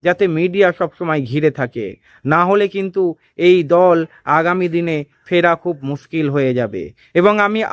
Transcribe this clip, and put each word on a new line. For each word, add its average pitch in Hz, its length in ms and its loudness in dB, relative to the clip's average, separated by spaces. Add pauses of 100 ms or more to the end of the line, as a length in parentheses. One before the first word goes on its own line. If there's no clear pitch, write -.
যাতে 175 260 0
মিডিয়া 180 440 0
সবসময় 160 500 -4
ঘিরে 143 280 0
থাকে। 120 360 -8 (380)
না 156 200 2
হলে 202 240 2
কিন্তু 196 340 -4 (360)
এই 180 200 4 (100)
দল 175 300 4 (300)
আগামী 175 400 0
দিনে 170 280 -2 (280)
ফেরা 175 320 2
খুব 175 260 -6
মুশকিল 143 460 -6
হয়ে 139 260 0
যাবে। 104 280 -4 (320)
এবং 190 260 4
আমি 208 200 0 (120)